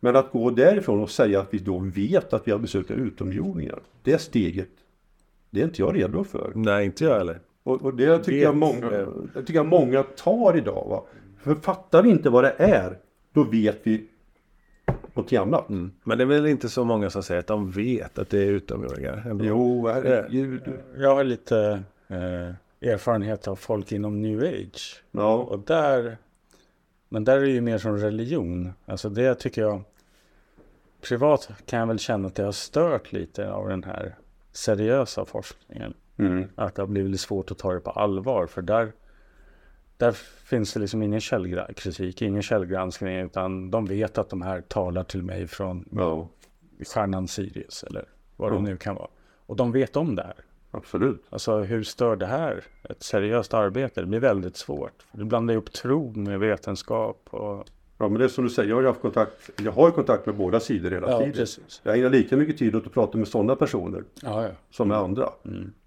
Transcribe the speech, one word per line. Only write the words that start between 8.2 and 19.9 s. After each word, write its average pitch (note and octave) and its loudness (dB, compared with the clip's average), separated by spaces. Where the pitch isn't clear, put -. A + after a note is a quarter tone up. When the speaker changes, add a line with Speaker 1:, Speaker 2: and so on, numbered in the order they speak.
Speaker 1:
jag C#3+ 8
Speaker 2:
Vet, D3 4
Speaker 1:
många, A#2+ 2
Speaker 2:
eh. G2 -4
Speaker 1:
det D3 -8
tycker D3 -8
jag D3+ 4
många C#3 4
tar F#3+ 2
idag, - -2
va? - -4
För C#3+ 2
fattar F3+ 4
vi A#3 8
inte D#3 6
vad B2 8
det C3+ 4
är, A2 4
då D3+ 6
vet G#2+ 2
vi A2 0
något A#2 -2
annat. A#2 2
Speaker 2:
Mm. F2+ -6
Men A2+ 0
det B2+ 6
är - 0
väl D3 4
inte C3+ 0
så A#2+ 0
många A2 0
som G2 -6
säger F2 -2
att E2+ -8
de G#2 -2
vet A2+ -4
att G2+ -6
det G2+ 2
är G2+ 2
utomjordingar C2+ -4
ändå? G#2 -4
Speaker 1:
Jo, A#2+ 2
herregud. B2+ 0